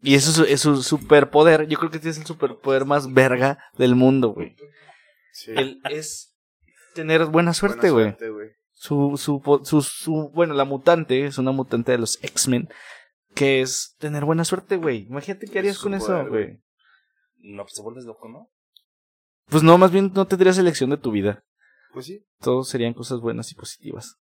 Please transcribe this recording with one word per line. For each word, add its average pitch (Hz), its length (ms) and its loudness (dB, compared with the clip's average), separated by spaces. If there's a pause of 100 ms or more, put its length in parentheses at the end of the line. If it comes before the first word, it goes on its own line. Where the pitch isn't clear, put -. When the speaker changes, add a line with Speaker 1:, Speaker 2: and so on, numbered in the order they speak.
Speaker 1:
Y 139 120 4
eso 139 160 2
es 156 40 0
su, 160 100 4
es 139 160 0
su 143 220 2
superpoder. 151 840 4
Yo 151 100 -2
creo 160 140 -4
que 160 60 -10
este 156 120 -8
es 156 80 -8
el 156 80 -14
superpoder 135 600 -4
más 139 280 -2
verga 131 500 2 (140)
del 123 180 4
mundo, 127 340 4
güey. 98 260 -12 (760)
Speaker 2:
Sí. - 240 -20
Speaker 1:
Él 131 240 -4 (100)
es 156 460 -14 (600)
tener 160 300 2
buena 165 280 2
suerte, 196 380 0
Speaker 2:
Buena - 20 4
Speaker 1:
güey. 113 120 6 (120)
Speaker 2:
suerte, 113 120 -12
güey. 107 200 -14 (240)
Speaker 1:
Su, 143 440 -2
su, 143 240 -4
po-, 143 220 2
su, 147 200 2
su, 156 500 -6
bueno, 160 220 0
la 139 100 2
mutante, 139 600 2
es 135 120 -8
una 131 140 -2
mutante 127 400 -2
de 123 80 0
los 113 240 -4
X-Men, - 440 -2 (680)
que 135 260 2
es - 380 -6
tener 147 260 -8
buena 160 180 -4
suerte, 185 340 -4
güey. 131 300 -4
Imagínate 143 400 -12
qué 202 120 -6
harías 196 160 -2
Speaker 2:
Es - 80 -14
Speaker 1:
con 202 100 -4
Speaker 2:
un 196 60 -6
Speaker 1:
eso, - 80 -8
Speaker 2:
poder, 175 220 -4
güey. 107 160 -4
Speaker 1:
güey. - 160 -20 (840)
Speaker 3:
No, 101 200 -16
pues - 120 -20
te 107 80 -16
vuelves 120 220 -16
loco, 113 220 -20
¿no? 143 220 -20 (1000)
Speaker 1:
Pues 151 120 2
no, 165 160 8
más 185 140 6
bien 196 240 0
no 196 100 0
tendrías 185 320 2
elección 165 320 0
de 143 80 -2
tu 131 140 -6
vida. 101 320 -2 (500)
Speaker 2:
Pues 127 140 -16
sí. 202 180 -20 (140)
Speaker 1:
Todo 127 240 -2
serían 117 320 -4
cosas 120 240 -10
buenas 117 320 -8
y - 40 -20
positivas. - 600 -18 (100)